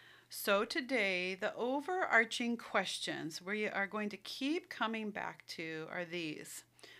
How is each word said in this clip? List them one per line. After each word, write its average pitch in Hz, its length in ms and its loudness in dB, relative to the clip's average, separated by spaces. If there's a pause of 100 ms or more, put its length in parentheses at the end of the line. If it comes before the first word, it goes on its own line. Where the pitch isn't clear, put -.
(280)
So 208 360 4
today, 208 720 2
the 190 200 -2
overarching 240 1040 4
questions 160 840 -2
we 208 260 0
are 196 180 0
going 208 220 -2
to 202 80 -8
keep 302 520 -2
coming 220 420 -2
back 165 380 -6
to 160 440 -6
are 180 120 -2
these. 165 600 -6 (360)